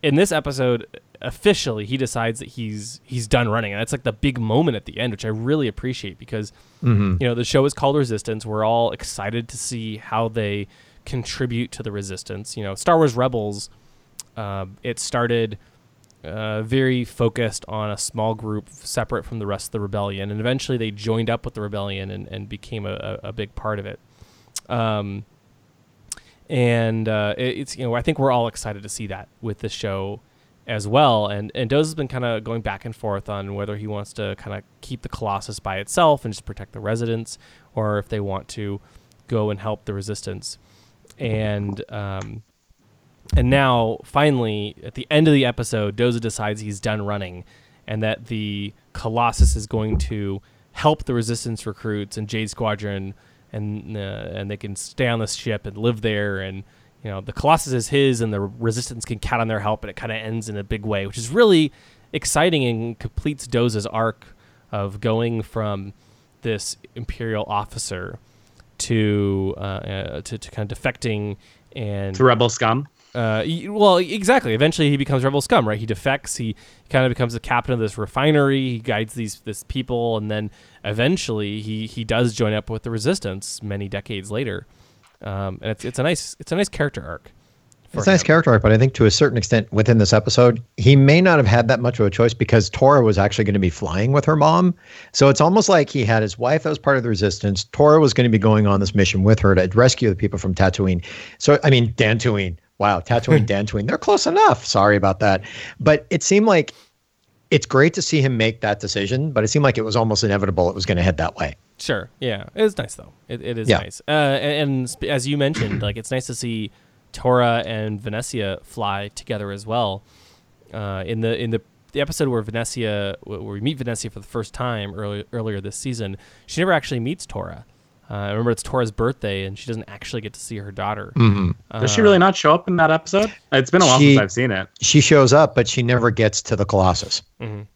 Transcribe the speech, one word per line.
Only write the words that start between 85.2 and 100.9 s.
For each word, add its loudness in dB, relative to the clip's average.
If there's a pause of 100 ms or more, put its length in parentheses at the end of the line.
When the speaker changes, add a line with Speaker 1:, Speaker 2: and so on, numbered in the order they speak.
Speaker 1:
Um, -6
and -4
it's, -8
it's -6
a 0
nice, -2
it's -10
a -2
nice 0
character -4
arc -14 (580)
for -8
Speaker 2:
It's 2
a 6
nice 6
Speaker 1:
him. -4
Speaker 2:
character 6
arc, 8
but 6
I 8
think 4
to 6
a 8
certain 4
extent 0
within 6
this 6
episode, 6 (140)
he 8
may 8
not 6
have 6
had 6
that 4
much -2
of 6
a 4
choice 4
because 4
Tora 6
was 4
actually 2
gonna 0
be 2
flying -2
with 2
her 4
mom. 4 (380)
So 6
it's 4
almost 4
like 6
he 0
had 4
his -2
wife 0
that -2
was -2
part 2
of 0
the -2
Resistance. 0
Tora 8
was 6
gonna 4
be 4
going 6
on 4
this 0
mission 4
with 6
her 6
to 4
rescue 6
the 0
people -2
from -2
Tatooine. 2 (360)